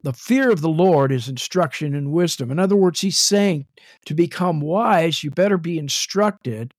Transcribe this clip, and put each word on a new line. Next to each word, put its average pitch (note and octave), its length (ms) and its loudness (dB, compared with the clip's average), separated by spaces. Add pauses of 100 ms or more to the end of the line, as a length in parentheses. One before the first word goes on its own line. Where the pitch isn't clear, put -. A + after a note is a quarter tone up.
The C3+ 120 -4
fear C4 360 0
of F3 120 2
the D#3+ 80 0
Lord D#3 420 4
is B2 160 -2
instruction C#3+ 680 -4
in C#3+ 180 -4
wisdom. D#3+ 400 -2
In C#3+ 60 -2
other F#3+ 200 2
words, F#3 240 2
he's F#3+ 160 -2
saying G3 480 2 (400)
to D3+ 100 -6
become E3+ 460 0
wise, E3 640 0
you D3 40 -4
better F#3+ 280 2
be E3 200 -4
instructed C#3+ 1000 -4